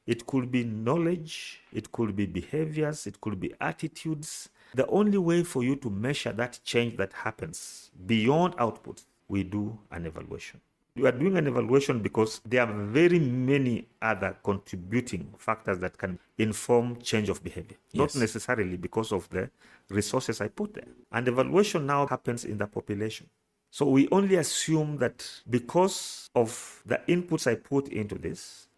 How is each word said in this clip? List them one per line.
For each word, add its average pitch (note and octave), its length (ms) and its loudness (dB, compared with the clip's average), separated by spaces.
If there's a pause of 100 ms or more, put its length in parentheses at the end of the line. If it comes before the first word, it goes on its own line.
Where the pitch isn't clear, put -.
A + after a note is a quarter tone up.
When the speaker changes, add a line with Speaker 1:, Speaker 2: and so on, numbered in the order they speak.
Speaker 1:
it A#2 200 0
could B2 240 0
be B2 140 2
knowledge, D#3 960 -2 (120)
it A2 200 -8
could A2 220 0
be G2+ 120 0
behaviors, D3+ 800 -4
it - 160 -12
could A2 180 -4
be - 180 -6
attitudes. D#3 920 -6 (240)
The B2+ 140 2
only G3+ 280 4
way E3+ 280 4
for C3 180 -2
you C3 140 2
to C3 120 -6
measure A#2 440 -2
that A#2+ 300 -4
change A#2 360 0
that G2 160 -2
happens - 760 -10 (140)
beyond B2+ 540 4
output, - 420 -4 (280)
we G2 160 0
do G#2 340 -4 (120)
an E2+ 140 -8
evaluation. E2 560 -12 (360)
You C3 120 4
are B2 40 6
doing E3+ 240 2
an D#3 120 2
evaluation B2+ 520 4
because A2 440 0
there B2 180 2
are A2+ 100 0
very B2+ 460 4
many B2+ 680 2 (120)
other G2 440 0
contributing G2 920 -4
factors G#2 440 -2
that F2+ 180 -6
can F#2 220 -6 (180)
inform A#2+ 640 2
change G#2+ 260 0
of - 140 -2
behavior, F2+ 340 -10 (180)
not C#3+ 200 2
Speaker 2:
Yes. - 0 -
Speaker 1:
necessarily A2 600 0
because F#2 340 -4
of F#2 200 -2
the F#2 200 -4 (400)
resources G#2 500 0
I G#2 60 -2
put - 280 -6
there. - 120 -14 (240)
And A#2+ 160 0
evaluation C#3 580 2
now C#3+ 220 2
happens B2 380 -4
in G#2 140 -6
the G2+ 100 -2
population. G#2 600 -6 (440)
So D3 140 0
we C#3 240 6
only F#3+ 260 6
assume D#3 640 0
that - 300 -2 (220)
because E3 840 0
of - 500 -2
the A#2+ 220 0
inputs F3 400 2
I A#2 80 2
put C#3 320 -2
into G2+ 260 -4
this, - 640 -10